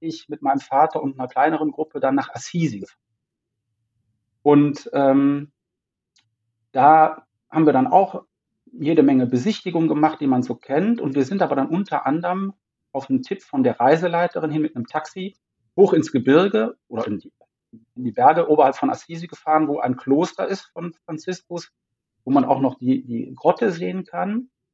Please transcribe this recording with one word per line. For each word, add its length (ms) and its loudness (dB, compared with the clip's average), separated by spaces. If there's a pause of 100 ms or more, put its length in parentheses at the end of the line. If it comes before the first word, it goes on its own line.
ich 260 -10
mit 140 -12
meinem 180 -2
Vater 420 0
und 160 -6
einer 120 -8
kleineren 420 0
Gruppe 300 -8
dann 140 0
nach 140 -2
Assisi 500 -4
gefahren 200 -16 (1400)
bin. 100 4
Und, 400 2
ähm, 580 2 (1200)
da 520 4 (240)
haben 160 2
wir 60 6
dann 160 2
auch 380 2 (480)
jede 300 2
Menge 220 4
Besichtigungen 640 -2
gemacht, 320 0
die 80 -4
man 160 2
so 120 -8
kennt. 440 -2
Und 160 -4
wir 80 0
sind 180 -4
aber 140 -2
dann 140 -2
unter 360 -4
anderem 480 -4 (380)
auf 180 -10
einen 140 0
Tipp 180 -8
von 220 -4
der 160 0
Reiseleiterin 720 0
hin 100 -2
mit 140 -6
einem 100 -8
Taxi 520 -10 (400)
hoch 160 6
ins 180 0
Gebirge 640 2 (140)
oder 180 -6
in 120 -8
die, 120 -20 (640)
in 80 -10
die 80 -6
Berge 380 4
oberhalb 260 4
von 160 -2
Assisi 360 -10
gefahren, 420 -2
wo 100 -4
ein 160 -2
Kloster 500 -2
ist 280 -6
von 200 -12 (120)
Franziskus, 680 -12 (540)
wo 60 -4
man 120 4
auch 160 0
noch 180 -2
die, 280 -2
die 280 -8
Grotte 380 0
sehen 320 -6
kann, 460 -6 (240)